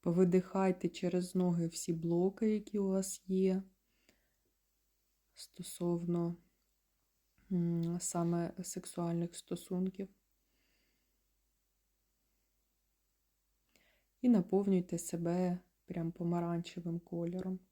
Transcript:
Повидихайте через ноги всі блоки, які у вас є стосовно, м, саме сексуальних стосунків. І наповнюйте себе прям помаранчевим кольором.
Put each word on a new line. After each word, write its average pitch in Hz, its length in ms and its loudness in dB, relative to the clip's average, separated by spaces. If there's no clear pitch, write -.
Повидихайте 185 880 4
через 180 460 -2
ноги 175 320 2
всі - 260 -4
блоки, 175 600 2
які 208 260 -4
у 196 80 2
вас 190 400 -2
є 190 360 2
стосовно, 170 1040 -2
м, 170 480 0
саме 170 540 0
сексуальних 170 720 -4
стосунків. 185 760 -6
І 254 80 4
наповнюйте 190 680 4
себе 175 640 -2
прям 170 260 -4
помаранчевим 170 880 -2
кольором. 180 600 -6